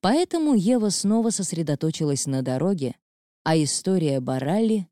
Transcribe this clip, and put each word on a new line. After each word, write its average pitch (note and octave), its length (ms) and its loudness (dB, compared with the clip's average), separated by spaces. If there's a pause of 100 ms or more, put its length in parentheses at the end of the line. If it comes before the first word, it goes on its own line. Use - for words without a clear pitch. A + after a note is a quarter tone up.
Поэтому D4+ 540 2
Ева G#3+ 340 2
снова A3 400 0
сосредоточилась D#3 960 -2
на C3+ 140 -2
дороге, C3+ 560 -2 (480)
а D#3+ 140 4
история D3+ 600 0
Баралли E3+ 720 0